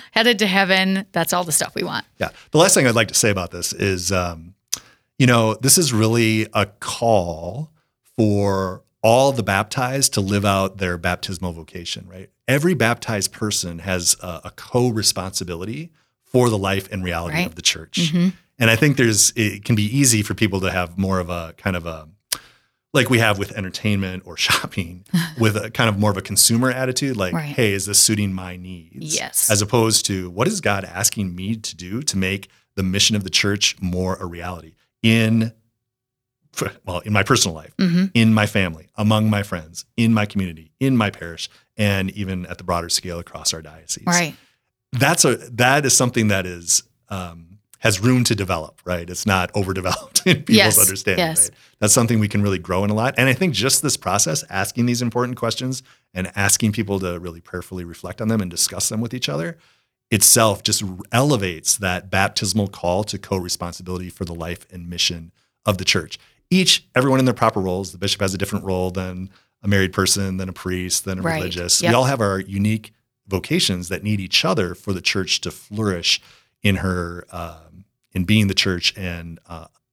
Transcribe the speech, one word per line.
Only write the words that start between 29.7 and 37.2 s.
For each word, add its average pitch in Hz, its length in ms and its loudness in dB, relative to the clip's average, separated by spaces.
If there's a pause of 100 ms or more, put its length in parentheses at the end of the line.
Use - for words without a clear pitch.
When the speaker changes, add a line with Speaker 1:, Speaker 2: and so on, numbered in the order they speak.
Speaker 2:
to, 92 240 -4
"What 104 180 -2
is 214 140 -4
God 98 220 0
asking 90 520 -4
me 98 200 -6
to 110 200 -12
do 90 260 -8
to 147 140 -4
make 95 320 -2 (260)
the 101 80 -4
mission 98 320 2
of 104 100 0
the 92 60 -8
church - 500 0
more 92 360 -2
a 95 100 -10
reality 85 480 -12 (280)
in, 113 500 4 (1300)
well, 90 140 -6
in 110 120 -6
my 101 100 4